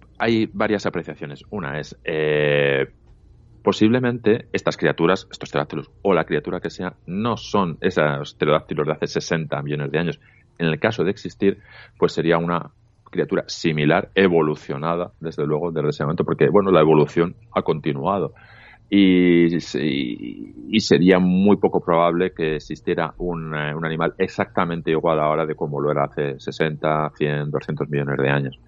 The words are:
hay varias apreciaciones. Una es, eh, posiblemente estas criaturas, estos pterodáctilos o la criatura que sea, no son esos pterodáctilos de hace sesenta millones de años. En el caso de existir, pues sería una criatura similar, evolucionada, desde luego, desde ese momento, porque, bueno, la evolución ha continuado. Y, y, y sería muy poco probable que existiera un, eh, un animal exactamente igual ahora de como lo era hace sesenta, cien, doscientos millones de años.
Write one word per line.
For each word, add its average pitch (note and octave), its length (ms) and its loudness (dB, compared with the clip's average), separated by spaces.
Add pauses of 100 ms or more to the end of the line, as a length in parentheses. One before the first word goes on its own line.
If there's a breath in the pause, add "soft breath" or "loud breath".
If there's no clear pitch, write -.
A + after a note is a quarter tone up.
(180)
hay A2+ 340 0
varias G#2 320 -2
apreciaciones. D#2 640 -8
Una D2+ 300 -8
es, - 260 -12
eh, D2 840 0 (760)
posiblemente A#2 920 2
estas - 240 -2
criaturas, E2+ 540 0
estos - 200 -14
pterodáctilos D2 400 -6 (120)
o G2 100 2
la D#2+ 120 2
criatura F2 360 -4
que F2 80 -6
sea, F2+ 260 -8 (120)
no G#2 320 -4
son F#2 420 -2
esos D2+ 540 -2
pterodáctilos D2+ 520 0
de D#2 60 -2
hace D#2 140 -4
sesenta D#2+ 560 -4
millones C#2+ 300 -6
de D2+ 60 -2
años. E2 220 -4 (380 soft breath)
En E2+ 80 -2
el D#2 120 0
caso G#2+ 260 -2
de F2 60 0
existir, - 480 -2 (400 loud breath)
pues - 140 0
sería E2 240 0
una E2+ 340 -4 (400)
criatura F2 360 -2
similar, D#2 680 0
evolucionada, E2 1040 0
desde D#2 260 -6
luego, D2+ 260 -2
desde D2+ 160 -2
ese D2 160 -4
momento, D2 220 -2
porque, D2 240 2
bueno, F#2+ 200 4
la E2+ 100 6
evolución D#2 540 4 (200)
ha F#2+ 80 0
continuado. D#2 720 -4 (560 loud breath)
Y, F2+ 640 6
y, B1 1000 -6 (160)
y G#2+ 100 2
sería F#2 380 6
muy F#2 400 4
poco F2 260 0
probable E2+ 480 2
que D#2 240 -2
existiera D#2+ 640 -4
un, E2 360 -6
eh, D2+ 200 -4
un E2 100 -6
animal D#2+ 320 -2
exactamente E2+ 760 -2
igual D#2+ 300 2
ahora D2+ 240 0
de D#2 100 -4
como D2 240 -6
lo D2 120 0
era C#2+ 140 0
hace C#2 360 -6
sesenta, D#2 760 -2
cien, D2 360 -4
doscientos D2 400 -4
millones C#2 260 -2
de C2+ 140 0
años. C#2 380 -4